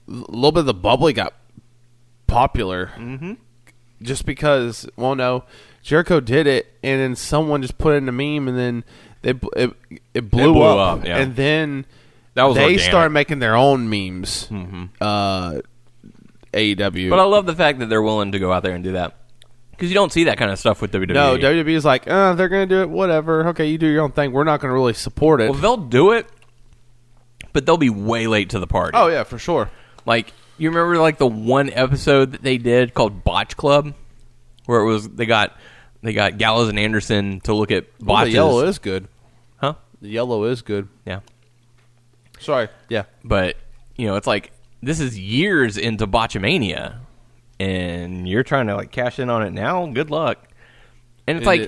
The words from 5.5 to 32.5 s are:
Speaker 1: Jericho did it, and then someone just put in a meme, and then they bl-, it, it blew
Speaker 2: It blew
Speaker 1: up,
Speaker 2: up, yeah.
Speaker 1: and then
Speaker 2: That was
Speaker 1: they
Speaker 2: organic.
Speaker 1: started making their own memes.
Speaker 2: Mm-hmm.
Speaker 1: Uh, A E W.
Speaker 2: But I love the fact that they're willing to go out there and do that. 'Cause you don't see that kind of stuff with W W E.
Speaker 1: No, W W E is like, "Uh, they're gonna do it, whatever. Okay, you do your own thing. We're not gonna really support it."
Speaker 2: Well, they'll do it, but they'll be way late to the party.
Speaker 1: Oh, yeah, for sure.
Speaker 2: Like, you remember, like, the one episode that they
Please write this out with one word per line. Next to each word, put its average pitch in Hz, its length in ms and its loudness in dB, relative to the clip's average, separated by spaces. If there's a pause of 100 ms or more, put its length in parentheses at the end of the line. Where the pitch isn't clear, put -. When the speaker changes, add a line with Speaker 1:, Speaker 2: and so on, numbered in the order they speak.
Speaker 1:
Jericho 165 380 2
did 131 260 2
it, 135 200 2 (160)
and 135 180 0
then 127 160 -2
someone 151 460 -2
just 127 160 -8
put 151 180 4
in 135 120 -2
a 123 40 -4
meme, 143 360 -4
and 127 100 -4
then 120 260 -4 (380)
they 123 100 -2
bl-, 127 240 -6
it, 123 140 0 (420)
it 117 180 -6
blew 127 200 6
Speaker 2:
It - 20 6
blew - 100 6
Speaker 1:
up, 95 380 4
Speaker 2:
up, - 60 -6
yeah. 87 120 -2
Speaker 1:
and 131 180 -2
then 143 500 0 (480)
Speaker 2:
That 127 100 4
was 135 120 4
Speaker 1:
they 139 80 4
Speaker 2:
organic. 180 180 4
Speaker 1:
started 175 280 4
making 147 280 0
their 113 180 2
own 131 320 4
memes. 95 640 -6
Speaker 2:
Mm-hmm. 92 340 -10 (160)
Speaker 1:
Uh, 98 600 -4 (920)
A 110 120 0
E 104 100 2
W. 92 340 -2
Speaker 2:
But 180 120 4
I - 40 6
love 202 220 4
the 170 80 -2
fact 156 240 0
that 123 80 -6
they're 110 160 2
willing 107 300 0
to 101 60 -4
go 92 140 0
out 90 100 0
there 92 120 -4
and 90 100 -8
do 92 80 -4
that. 90 240 -4 (640)
'Cause 175 100 -4
you 185 60 -4
don't 190 180 2
see 165 120 2
that 131 140 2
kind 110 140 0
of 95 60 -6
stuff 110 240 0
with 95 100 -6
W 95 140 -2
W 92 140 0
E. 143 120 4
Speaker 1:
No, - 40 2
W 151 260 2
W 156 120 0
E - 20 2
is 147 80 -2
like, 131 220 2
"Uh, 185 280 2
they're 180 140 0
gonna 196 180 0
do 185 160 2
it, 165 80 -4
whatever. 160 580 0
Okay, 165 220 -2
you 156 80 -2
do 160 100 2
your 151 160 2
own 135 80 -4
thing. 143 180 -2
We're 135 140 0
not 156 160 0
gonna 131 120 -4
really 127 220 2
support 147 460 2
it." 110 100 2
Speaker 2:
Well, 139 80 -2
they'll 214 180 2
do 151 360 4
it, 233 160 -2 (1200)
but 139 140 -2
they'll 165 100 4
be 147 140 2
way 110 380 -2
late 104 220 0
to 104 100 -4
the 90 80 -6
party. 90 280 -2
Speaker 1:
Oh, 202 120 4
yeah, 147 160 0
for - 120 -12
sure. 123 320 -2 (380)
Speaker 2:
Like, 117 260 0 (260)
you 160 120 -2
remember, 170 280 0
like, 160 200 2
the 139 80 2
one 123 460 0
episode 135 600 2
that - 100 -16
they 131 160 0